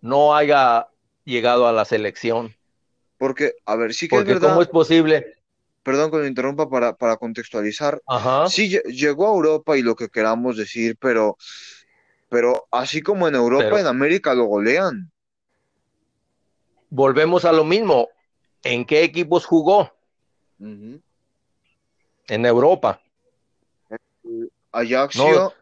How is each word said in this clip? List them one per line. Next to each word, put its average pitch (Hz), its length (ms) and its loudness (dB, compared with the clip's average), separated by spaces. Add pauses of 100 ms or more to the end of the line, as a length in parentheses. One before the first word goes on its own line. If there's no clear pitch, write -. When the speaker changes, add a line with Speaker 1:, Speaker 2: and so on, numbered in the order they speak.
Speaker 1:
no 143 360 2
haya 139 520 2 (360)
llegado 120 420 2
a 117 60 4
la 110 120 2
selección. 113 680 -4 (640)
Speaker 2:
Porque, 135 380 -4 (100)
a 107 120 -4
ver, 113 180 -4
sí 170 140 -8
que 127 80 2
es 123 40 4
Speaker 1:
Porque 110 140 0
Speaker 2:
verdad. 185 160 2
Speaker 1:
¿cómo 185 120 4
es 165 60 0
posible? 156 680 2 (480)
Speaker 2:
Perdón 143 280 -2
que 156 80 -2
lo 147 80 -4
interrumpa 139 420 -4
para, 120 260 -2
para 113 220 -2
contextualizar. 117 920 -6
Speaker 1:
Ajá. 127 440 0
Speaker 2:
Sí, 208 200 -2
lle-, 185 120 -2 (100)
llegó 147 360 -2
a 220 60 2
Europa 156 440 0
y 131 40 0
lo 117 140 0
que 117 120 -10
queramos 113 500 -2
decir, 113 420 -6
pero, 113 360 0 (920)
pero 120 420 0
así 127 320 -4
como 185 240 -2
en 147 80 0
Europa, 123 300 2
Speaker 1:
Pero 107 140 2
Speaker 2:
en 175 80 0
América 143 480 0
lo 123 100 2
golean. 113 680 -2 (1800)
Speaker 1:
volvemos 151 540 2
a 170 80 4
lo 160 120 4
mismo. 165 440 2 (540)
¿En 120 220 -4
qué 151 200 2
equipos 165 420 -2
jugó? 170 460 2 (680)
Speaker 2:
Ujú. 107 420 -18 (1300)
Speaker 1:
En 110 180 -4
Europa. 117 540 2 (880)
Speaker 2:
En 110 80 -16 (260)
el 117 280 -14 (200)
Ajaxio, 127 520 -2
Speaker 1:
No. 156 380 2